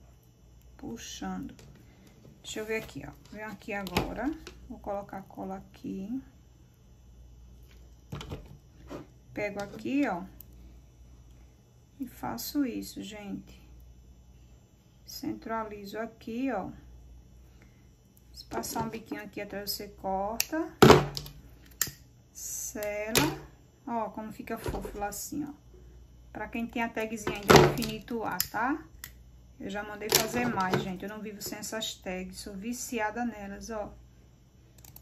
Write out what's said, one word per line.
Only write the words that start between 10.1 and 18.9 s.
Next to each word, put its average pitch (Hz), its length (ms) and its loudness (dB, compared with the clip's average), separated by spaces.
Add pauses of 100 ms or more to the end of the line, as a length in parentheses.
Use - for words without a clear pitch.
E 247 80 -2
faço 247 580 0
isso, 202 340 -4
gente. 196 600 -8 (1400)
Centralizo 214 960 -4
aqui, 233 500 -2
ó. 202 180 0 (1600)
Se - 120 -14
passar 233 380 0
um 226 60 0
biquinho 214 340 -6